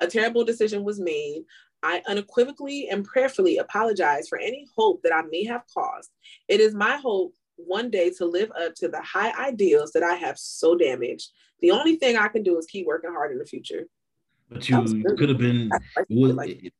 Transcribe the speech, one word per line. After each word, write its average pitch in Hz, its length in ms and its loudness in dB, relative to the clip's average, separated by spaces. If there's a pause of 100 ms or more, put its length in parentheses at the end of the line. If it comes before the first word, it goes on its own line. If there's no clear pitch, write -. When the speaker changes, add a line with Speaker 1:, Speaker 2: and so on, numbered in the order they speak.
Speaker 1:
"A 175 60 0
terrible 226 380 2
decision 214 400 -2
was 208 160 -4
made. 151 420 -4 (420)
I 175 220 0
unequivocally 269 840 -2
and 202 140 -2
prayerfully 254 520 2
apologize 185 720 0
for 160 100 -6
any 269 380 -8
hope 214 260 2
that 165 100 2
I 160 100 2 (100)
may 170 140 -2
have 240 160 -6 (120)
caused. - 360 -6 (360)
It 208 140 4
is 214 140 6
my 214 240 0
hope 208 360 -2 (220)
one 196 340 -4
day 180 280 2
to 175 80 -2
live 185 260 0
up 165 240 -6
to 175 120 -4
the - 140 -6
high 208 300 -2 (160)
ideals 175 440 2
that 160 120 2
I 175 100 2
have 165 240 -6
so - 380 2
damaged. 127 540 -2 (300)
The 175 120 6
only 311 240 2
thing 247 200 2
I 214 120 2
can 214 160 -2
do 175 140 2
is 160 80 -8
keep 190 200 -8
working 165 240 -4
hard 147 220 -6
in 127 60 -8
the 147 80 -10
future." - 400 -12 (640)
Speaker 2:
But 123 160 -12
Speaker 1:
That 123 160 4
was 113 100 0
Speaker 2:
you 110 100 -2
Speaker 1:
good. 196 160 0
Speaker 2:
could 147 120 2
have 131 80 0
been, 120 340 0
Speaker 1:
I, - 40 0 (200)
I - 60 -2
Speaker 2:
it - 80 -4
was, 127 240 4
Speaker 1:
like 110 160 -6
Speaker 2:
it, 90 300 -14